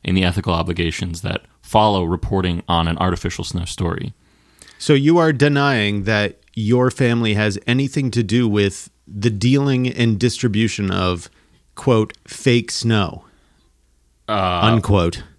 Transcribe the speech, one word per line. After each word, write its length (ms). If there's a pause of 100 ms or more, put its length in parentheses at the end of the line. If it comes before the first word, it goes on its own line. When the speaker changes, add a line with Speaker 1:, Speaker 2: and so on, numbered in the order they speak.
Speaker 1:
in 100
the 80
ethical 300
obligations 680
that 200 (200)
follow 420
reporting 640
on 200
an 120
artificial 440
snow 220
story. 480 (640)
Speaker 2:
So 160
you 240
are 160
denying 720
that 340 (160)
your 380
family 420
has 320
anything 460
to 100
do 260
with 440 (160)
the 240
dealing 560
and 320
distribution 720
of, 360 (460)
quote, 400 (140)
"fake 420
snow," 540 (1040)
Speaker 1:
Uh, 340
Speaker 2:
unquote? 600 (160)